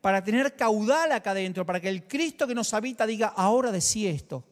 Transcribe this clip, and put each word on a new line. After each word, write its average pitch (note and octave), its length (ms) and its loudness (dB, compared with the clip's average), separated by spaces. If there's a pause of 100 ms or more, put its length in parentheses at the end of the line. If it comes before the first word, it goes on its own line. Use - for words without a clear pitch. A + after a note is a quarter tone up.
para G3 220 2
tener B3 320 0
caudal A#3+ 580 2
acá G#3 180 -2
adentro, F#3 340 -2
para F3+ 140 -2
que F#3 100 -4
el F#3+ 180 -6
Cristo D4 380 -2
que B3 80 -4
nos A3+ 200 -2
habita A3+ 340 -2
diga, A3 220 0
"Ahora A3+ 420 2
decí G3 360 0
esto C#3 440 -6